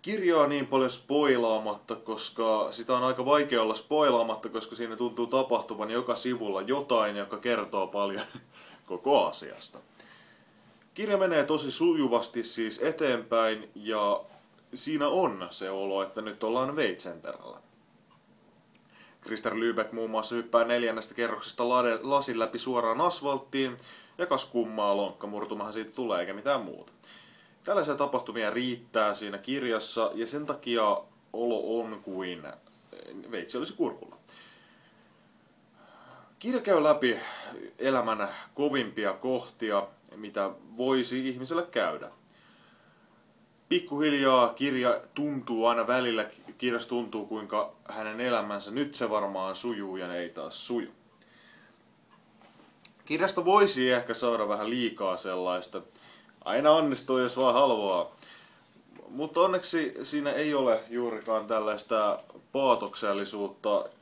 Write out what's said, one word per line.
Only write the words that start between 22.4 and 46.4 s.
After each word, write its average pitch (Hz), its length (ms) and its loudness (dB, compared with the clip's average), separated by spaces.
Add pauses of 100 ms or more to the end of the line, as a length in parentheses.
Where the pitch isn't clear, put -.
suoraan 120 440 0
asfalttiin, 135 760 -2 (400)
ja 175 80 -2
kas 139 200 0
kummaa, 107 520 0
lonkkamurtumahan 104 760 -4
siitä 110 180 -8
tulee 110 280 -2
eikä 92 140 -4
mitään 123 280 -2
muuta. 85 300 -14 (720)
Tällaisia 151 320 0
tapahtumia 117 540 -2
riittää 117 640 0
siinä 101 240 -6
kirjassa, 117 760 -2
ja 117 140 -4
sen 147 180 -6
takia 123 560 0 (320)
olo 113 460 -2
on 110 240 -8
kuin 92 400 -8 (880)
veitsi 113 260 -8
olisi - 160 -6
kurkulla. - 440 -4 (2250)
Kirja 247 220 -2
käy 175 220 4
läpi 131 360 4 (600)
elämän 113 500 0 (240)
kovimpia 113 600 0
kohtia, 110 760 -2 (280)
mitä 104 340 -4 (280)
voisi 131 520 0
ihmiselle 131 420 -4
käydä. 90 380 -2 (1600)
Pikkuhiljaa 139 840 4
kirja 127 480 2 (140)
tuntuu 127 500 -2
aina 117 220 4
välillä, 117 420 0 (280)